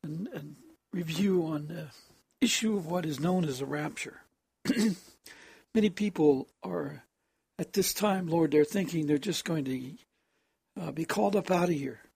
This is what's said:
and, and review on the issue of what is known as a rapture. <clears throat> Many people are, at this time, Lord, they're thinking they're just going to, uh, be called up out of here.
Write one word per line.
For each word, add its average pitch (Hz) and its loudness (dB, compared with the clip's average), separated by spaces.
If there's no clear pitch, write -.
and, 165 -8
and 151 -12
review 175 0
on 151 -4
the 160 -10
issue 220 2
of 175 -4
what 170 -2
is 147 -4
known 180 2
as 135 -4
a 139 -6
rapture. - -8
<clears throat> - -4
Many 214 6
people 160 2
are, 139 -6
at - -6
this 196 0
time, 190 0
Lord, 160 2
they're 147 6
thinking 165 -2
they're 147 4
just 156 -2
going 160 -2
to, 131 -6
uh, 165 -6
be 160 -4
called 202 2
up 190 2
out 180 4
of 170 2
here. 135 -6